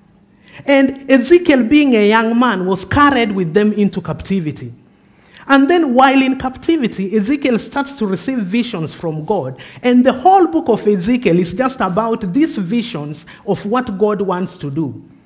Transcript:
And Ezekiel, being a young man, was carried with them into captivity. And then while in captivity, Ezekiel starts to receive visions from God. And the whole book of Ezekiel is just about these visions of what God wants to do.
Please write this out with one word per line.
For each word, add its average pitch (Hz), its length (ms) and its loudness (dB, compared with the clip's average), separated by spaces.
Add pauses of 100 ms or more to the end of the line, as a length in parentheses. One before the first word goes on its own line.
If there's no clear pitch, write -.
(640)
And 269 440 0
Ezekiel, 277 540 4
being 277 320 4
a 208 120 4
young 226 300 2
man, 214 280 0
was 185 180 -2
carried 262 480 2
with 180 220 -4
them 208 200 2
into 196 280 -2
captivity. 151 720 -8 (720)
And 277 220 4
then 320 240 2
while 269 260 6
in 262 200 0
captivity, 254 760 -4
Ezekiel 247 440 0
starts - 380 -8
to 214 100 -4
receive 208 320 -4
visions 185 540 -4
from 156 320 -8
God. 135 340 -6 (240)
And 247 220 4
the 254 80 2
whole 370 340 4
book 330 220 -2
of 208 180 0
Ezekiel 202 500 0
is 175 160 -2
just 254 280 -4
about 208 520 -4
these 320 240 0
visions 170 680 -6 (200)
of - 200 -4
what 220 320 -4
God 208 240 0
wants 185 380 -6
to 143 120 -8
do. 135 320 -6 (220)